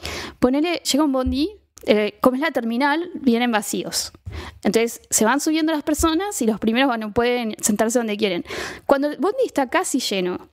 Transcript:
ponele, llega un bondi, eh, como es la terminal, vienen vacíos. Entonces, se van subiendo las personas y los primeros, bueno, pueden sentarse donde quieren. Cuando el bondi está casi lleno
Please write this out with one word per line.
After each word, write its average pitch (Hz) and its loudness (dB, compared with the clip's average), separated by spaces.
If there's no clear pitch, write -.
ponele, 302 2
llega 285 2
un 294 2
bondi, 262 0
eh, 208 2
como 254 4
es 262 -4
la 320 0
terminal, 277 0
vienen 240 2
vacíos. - -4
Entonces, 226 2
se - 2
van 247 4
subiendo 311 0
las 294 0
personas 330 0
y 247 0
los 220 0
primeros, 233 2
bueno, 220 -4
pueden 240 0
sentarse 220 2
donde 214 0
quieren. 196 0
Cuando 277 2
el 294 -6
bondi 427 0
está 277 -2
casi 320 0
lleno 185 -4